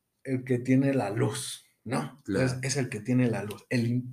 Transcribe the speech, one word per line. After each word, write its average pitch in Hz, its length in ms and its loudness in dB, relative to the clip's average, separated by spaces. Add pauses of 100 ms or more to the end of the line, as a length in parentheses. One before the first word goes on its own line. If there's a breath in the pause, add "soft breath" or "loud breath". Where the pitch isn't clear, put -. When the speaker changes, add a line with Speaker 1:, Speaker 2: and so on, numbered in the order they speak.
(240)
Speaker 1:
el 127 200 -2
que 127 140 2
tiene 131 360 4
la 110 160 0
luz, - 540 -2 (200)
¿no? - 400 -4
Speaker 2:
Claro. 127 220 2
Speaker 1:
Es, 127 160 -2
es 135 140 -2
el 127 140 0
que 107 100 -8
tiene 123 300 2
la 101 120 -2
luz, 104 280 -10
el, 123 420 0